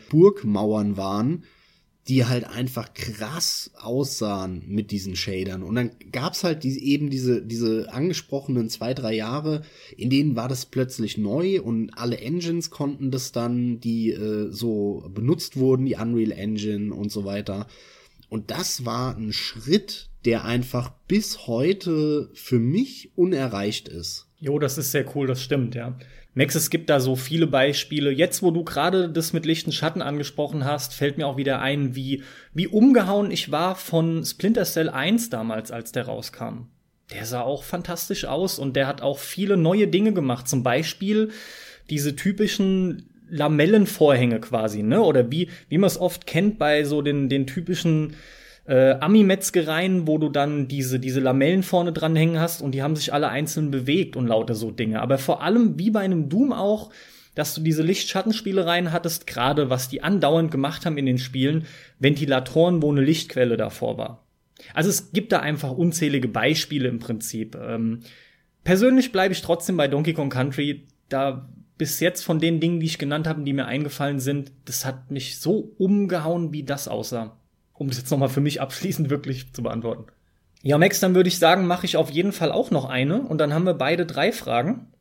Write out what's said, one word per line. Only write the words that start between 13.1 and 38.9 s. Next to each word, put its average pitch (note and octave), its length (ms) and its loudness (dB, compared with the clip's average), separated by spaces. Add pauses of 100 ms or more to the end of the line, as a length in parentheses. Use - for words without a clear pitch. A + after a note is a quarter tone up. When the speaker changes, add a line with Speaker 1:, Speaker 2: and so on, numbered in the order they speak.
Speaker 1:
dann, A#2+ 480 -2
die, A2+ 320 0
äh, G#2+ 400 -4
so G#2 600 -4
benutzt A#2+ 460 -2
wurden, C3 300 4
die A#2+ 80 -2
Unreal A2+ 360 0
Engine G#2 600 -4
und G#2 180 -6
so G2+ 140 -6
weiter. G2+ 400 -6 (640)
Und A2 220 -8
das C#3+ 340 -6
war A#2+ 300 -4
ein G#2+ 180 -8
Schritt, - 760 -4 (160)
der A#2 200 0
einfach B2 460 -4 (160)
bis - 400 -2
heute D3+ 840 0
für - 260 0
mich D#3+ 560 -2
unerreicht B2 720 0
ist. - 400 -10 (120)
Speaker 2:
Jo, D3 200 -2
das C3+ 180 -2
ist C#3 140 -4
sehr C3+ 140 0 (100)
cool, C#3+ 100 0
das B2+ 160 -2
stimmt, B2 320 0
ja. B2 240 -8 (400)
Max, C#3+ 180 2
es D#3 140 0
gibt D#3+ 200 -2
da C#3+ 100 4
so C3 160 0
viele D#3+ 320 0
Beispiele. C#3+ 640 0
Jetzt, E3 320 0
wo F3+ 80 4
du E3 140 0
gerade F3 440 0
das D#3+ 220 -2
mit D#3+ 140 -2
lichten D#3+ 260 0
Schatten D#3+ 300 -2
angesprochen C#3+ 640 -4
hast, C#3+ 280 -4
fällt C#3+ 240 -2
mir D3+ 100 -2
auch C3+ 100 -4
wieder C3+ 240 0
ein, C3+ 340 -2
wie, C3+ 280 -4 (300)
wie E3 140 -2
umgehauen G#3 640 6
ich D#3+ 200 -4
war F3 240 0
von E3 500 0
Splinter G#3 400 0
Cell D#3+ 240 0
eins F3 400 0
damals, A2 420 -6
als A#2+ 220 -12
der B2 140 -4
rauskam. A2+ 600 -10 (460)
Der G#2 120 -10
sah B2 160 -4
auch C3+ 220 -4
fantastisch F3 640 -6
aus E3+ 340 -2
und C3+ 160 -4
der C3+ 120 2
hat C#3 140 -6